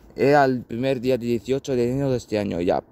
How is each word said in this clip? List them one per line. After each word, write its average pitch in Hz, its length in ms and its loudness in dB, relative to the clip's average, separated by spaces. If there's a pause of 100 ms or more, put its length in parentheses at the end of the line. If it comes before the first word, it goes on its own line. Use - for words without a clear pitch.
(160)
era 139 300 4
el 127 180 0
primer 127 380 -4
día 127 160 0
de 117 80 -6
dieciocho 123 500 -2
de 120 160 0
enero 139 180 -2
de 131 60 0
este 107 240 -4
año, 98 220 -2
ya. 87 200 2 (100)